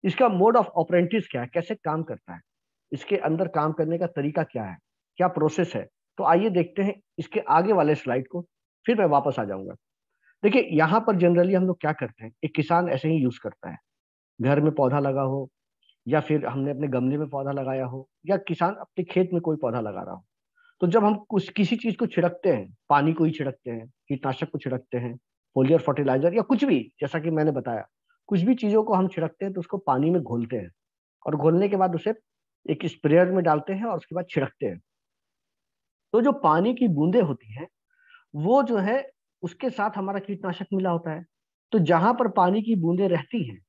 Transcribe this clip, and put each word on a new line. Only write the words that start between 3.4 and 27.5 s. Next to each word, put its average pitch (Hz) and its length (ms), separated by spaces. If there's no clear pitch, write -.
काम 156 240
करने 160 260
का 175 100
तरीका 151 360
क्या 117 200
है, 90 140
क्या 180 100
प्रोसेस 170 480
है, 104 140
तो - 60
आइए 180 260
देखते 175 320
हैं 208 200
इसके - 220
आगे 180 340
वाले 151 220
स्लाइड 131 320
को, 175 140
फिर 226 120
मैं 202 80
वापस 147 340
आ 113 40
जाऊंगा। 95 300
देखिए, 214 280
यहाँ 160 280
पर 226 160
generally 175 400
हम 185 120
लोग 180 140
क्या 151 120
करते 113 320
हैं, 113 60
एक 151 120
किसान 170 340
ऐसे 135 200
ही 160 80
यूज़ 127 260
करता 92 260
है, 80 80
घर 143 200
में 156 100
पौधा 143 280
लगा 139 220
हो 135 280
या 147 120
फिर 151 260
हमने 135 260
अपने 143 160
गमले 127 300
में 151 120
पौधा 139 220
लगाया 131 340
हो 131 240
या 190 120
किसान 175 380
अपने - 280
खेत 180 300
में 170 80
कोई 160 160
पौधा 120 240
लगा 98 200
रहा 92 140
हो, 92 100
तो 180 60
जब 208 160
हम 208 120
कुछ, - 340
किसी 214 260
चीज 226 200
को 233 100
छिड़कते 175 440
हैं, 104 280
पानी 147 240
को 165 100
ही 160 80
छिड़कते 135 400
हैं, 117 220
कीटनाशक 135 420
को - 80
छिड़कते 127 400
हैं, 120 220
foliar 139 220
fertilizer 143 540
या 226 80
कुछ 262 220
भी, 190 380
जैसा 143 180
कि 160 100
मैंने 156 220